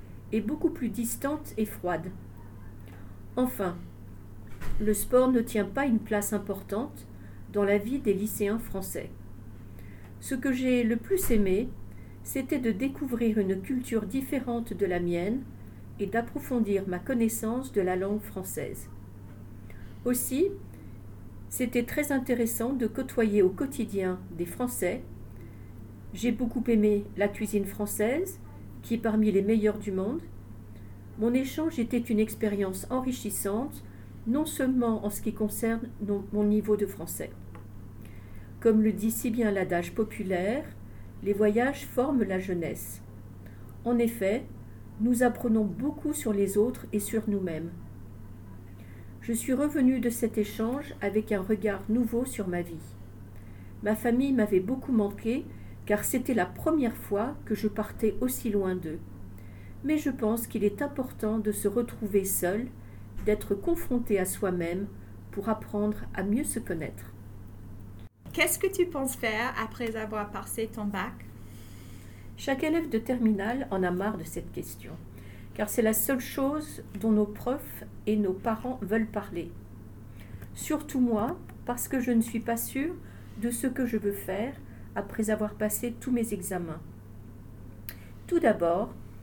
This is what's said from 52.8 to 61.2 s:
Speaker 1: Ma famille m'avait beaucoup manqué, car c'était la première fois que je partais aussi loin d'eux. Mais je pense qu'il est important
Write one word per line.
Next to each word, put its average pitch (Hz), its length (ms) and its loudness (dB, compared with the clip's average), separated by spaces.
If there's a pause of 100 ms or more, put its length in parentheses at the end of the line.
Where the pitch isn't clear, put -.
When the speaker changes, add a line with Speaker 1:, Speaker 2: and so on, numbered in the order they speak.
Speaker 1:
Ma 214 140 2
famille 254 360 4
m'avait 202 280 6
beaucoup 262 320 0
manqué, 220 520 2 (400)
car 208 200 2
c'était 254 280 2
la 220 140 4
première 294 480 2
fois 226 400 0 (100)
que 214 120 0
je 214 100 0
partais 214 540 0
aussi 247 300 0
loin 190 260 4
d'eux. 165 240 -6 (840)
Mais 302 160 4
je 294 120 2
pense 226 360 0
qu'il 202 160 0
est 202 180 4
important 254 580 0